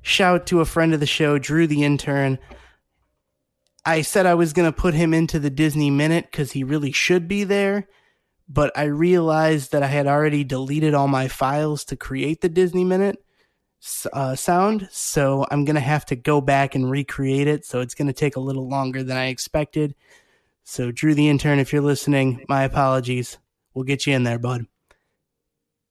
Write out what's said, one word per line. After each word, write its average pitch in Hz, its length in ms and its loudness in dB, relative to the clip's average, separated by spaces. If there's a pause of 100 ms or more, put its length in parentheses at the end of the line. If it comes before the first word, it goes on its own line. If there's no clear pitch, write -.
shout 180 460 2
to 175 160 2
a - 20 4
friend 165 300 2
of 147 60 2
the 147 60 0
show, 147 320 2
Drew 156 280 2
the 147 180 2
intern. 139 540 0 (1500)
I 160 160 2
said 185 240 2
I 175 100 6
was 170 200 2
gonna 170 180 2
put 175 220 0
him 160 180 2
into 165 260 2
the 143 120 -2
Disney 147 400 0
Minute 156 420 0
'cause 143 200 -4
he 135 120 -4
really 143 280 -2
should 180 360 0
be 202 160 -2
there, 196 440 0 (600)
but 147 280 0
I 151 80 0
realized 156 880 2
that 147 100 2
I 135 60 0
had 143 180 0
already 147 380 2
deleted 139 500 -2
all 139 140 2
my 131 200 0
files 147 560 -2
to 127 120 -10
create 139 440 -6
the 180 80 2
Disney 180 360 2
Minute 190 380 0 (600)
s-, - 320 -10
uh, 131 200 -2
sound, 190 560 0
so 139 600 0
I'm 147 160 0
gonna 151 140 2
have 147 260 -2
to 135 100 -4
go 147 240 0
back 139 340 0
and 131 160 0
recreate 139 580 -2
it, 151 180 -2
so 123 140 -4
it's 123 140 -6
gonna 143 200 -2
take 143 220 -2
a 131 40 -6
little 131 260 -6
longer 131 380 -4
than 131 140 -4
I 131 80 -2
expected. 147 680 -4 (720)
So, 123 240 -6
Drew 151 240 2
the 147 140 4
intern, 143 300 2
if 135 160 0
you're 147 80 2
listening, 135 680 0
my 139 160 2
apologies. 131 720 -2 (380)
We'll 131 100 -6
get 135 220 -2
you 143 80 2
in 127 80 2
there, 120 160 -2
bud. 120 260 -6 (1300)